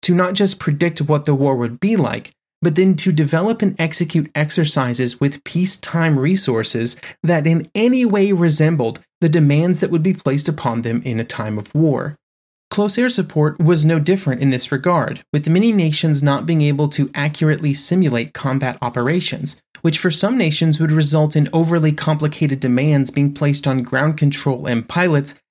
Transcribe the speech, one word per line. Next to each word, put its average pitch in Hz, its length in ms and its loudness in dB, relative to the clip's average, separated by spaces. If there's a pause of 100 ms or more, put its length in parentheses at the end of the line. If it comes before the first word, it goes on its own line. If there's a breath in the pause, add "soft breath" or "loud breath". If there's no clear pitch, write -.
to 175 120 2
not 180 200 0
just 196 220 0
predict 165 440 -2
what 147 240 0
the 147 100 2
war 135 200 2
would 120 240 -4
be 214 180 0
like, 117 360 -4 (280)
but 160 140 0
then 185 200 4
to 185 160 0
develop 165 500 0
and 196 180 0
execute 160 540 -2
exercises 131 840 -2
with 139 240 -2
peacetime 165 760 0
resources 120 800 -2 (220 loud breath)
that 160 240 2
in 165 300 0
any 247 280 2
way 202 280 2
resembled 156 680 2 (220)
the 165 80 4
demands 156 500 2
that - 120 0
would 165 120 0
be 185 100 2
placed 143 360 -2
upon 120 320 -2
them 120 240 -2
in 117 140 -2
a 113 40 -4
time 107 360 -6
of - 160 -12
war. 151 400 0 (540)
Close 202 280 -2
air 240 120 0
support 156 500 -2
was 160 260 4
no 165 120 4
different 147 440 0
in 139 100 4
this 127 200 -2
regard, 143 520 -2 (100)
with 151 160 -2
many 202 220 4
nations 156 500 0
not 143 240 0
being 160 160 2
able 147 280 2
to 139 260 -2
accurately 151 580 0
simulate 139 600 0
combat 135 480 -4
operations, 135 800 -4 (220)
which 160 160 0
for 175 140 0
some 214 260 0
nations 160 420 0
would 156 120 0
result 151 440 2
in 147 160 2
overly 165 400 2
complicated 151 680 -2
demands 135 500 2
being 143 240 0
placed 143 320 -2
on 131 160 0
ground 147 360 -2
control 143 500 0
and 117 200 -4
pilots 156 640 -2